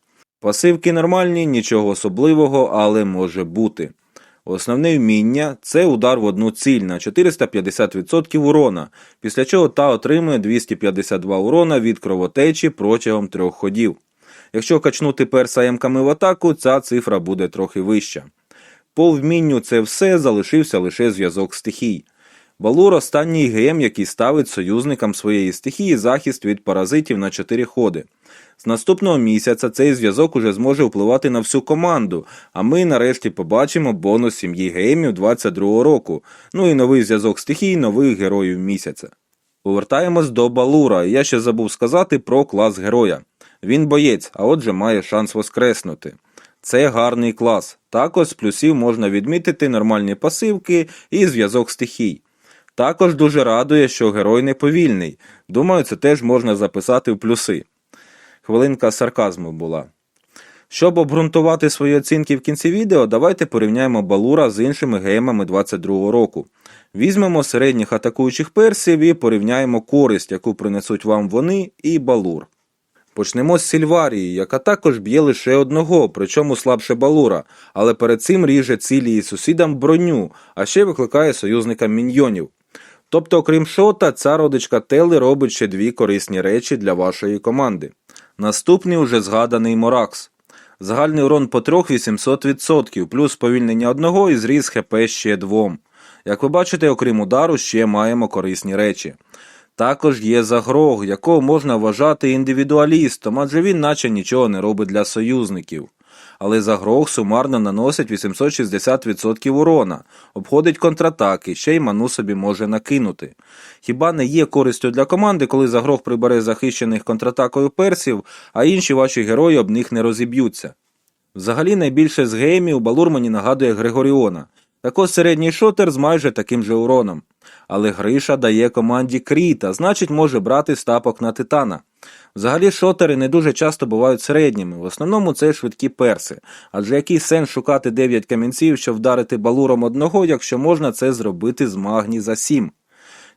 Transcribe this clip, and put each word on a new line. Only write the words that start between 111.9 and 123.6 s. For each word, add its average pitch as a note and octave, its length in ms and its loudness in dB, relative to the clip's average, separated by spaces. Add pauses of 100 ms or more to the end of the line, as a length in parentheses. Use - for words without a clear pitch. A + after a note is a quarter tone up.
собі G#2 260 -4
може G2+ 320 -4
накинути. A2 640 -4 (480)
Хіба D3 320 -2
не C#3+ 120 -2
є D3 200 2
користю B2+ 460 0
для C3 140 0
команди, F#3 400 0
коли C3 220 2
Загрог B2 360 0
прибере A#2+ 380 0
захищених A2+ 640 -4
контратакою B2 640 -2
персів, F3 540 -2 (300)
а A2+ 100 0
інші F3+ 300 2
ваші C3 300 0
герої C#3+ 340 2
об G#2 120 2
них A#2 220 -2
не A#2 100 -2
розіб'ються? A#2+ 720 -2 (640)
Взагалі A#2+ 400 -2
найбільше D3 520 2
з A2 60 -4
геймів D#3 460 2
Балур B2+ 300 2
мені B2 200 0
нагадує A#2+ 440 0